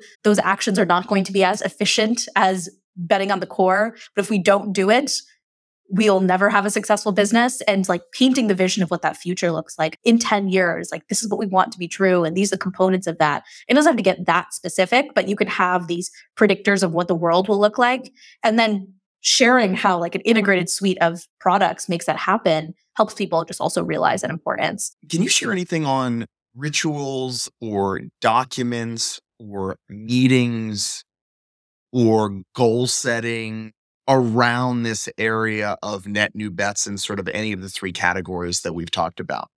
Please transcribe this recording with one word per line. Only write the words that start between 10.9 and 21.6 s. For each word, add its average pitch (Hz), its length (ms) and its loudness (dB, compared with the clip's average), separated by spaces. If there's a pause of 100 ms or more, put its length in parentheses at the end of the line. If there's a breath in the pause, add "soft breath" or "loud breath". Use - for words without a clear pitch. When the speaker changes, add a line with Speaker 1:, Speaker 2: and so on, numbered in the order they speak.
Speaker 1:
this - 160 -4
is 220 60 -6
what 196 100 -2
we 214 80 -4
want 185 260 2
to - 60 -16
be 175 80 -8
true. 180 380 2
And 160 120 -2
these 196 140 2
are - 60 -4
the - 60 -6
components 185 440 0
of 165 120 -4
that. 147 260 0 (240 loud breath)
It - 60 2
doesn't 285 160 6
have 262 60 2
to 220 60 -2
get 180 240 0
that 175 280 0
specific, 208 600 0
but 190 140 0
you 208 80 -2
can 214 120 0
have 180 380 0
these 175 240 -4 (260 loud breath)
predictors 202 460 2
of 170 120 0
what 175 120 0
the 180 80 0
world 170 320 2
will 202 140 2
look 214 180 2
like. 254 320 0 (320 soft breath)
And 226 160 2
then 208 360 0 (260)
sharing 240 540 4
how, 190 240 2
like, 170 160 -4
an - 80 -6
integrated 196 480 2
suite 190 300 0
of 170 280 0 (100)
products 185 500 2